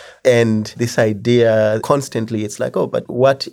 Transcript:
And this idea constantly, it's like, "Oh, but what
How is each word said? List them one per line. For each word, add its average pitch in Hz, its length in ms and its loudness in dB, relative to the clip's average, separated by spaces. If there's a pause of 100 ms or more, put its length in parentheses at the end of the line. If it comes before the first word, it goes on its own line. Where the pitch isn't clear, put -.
(240)
And 113 540 2
this 120 200 -4
idea 110 840 2
constantly, 113 640 -4
it's 104 140 -10
like, 123 160 -6
"Oh, - 120 -2
but 123 220 -6
what 131 440 2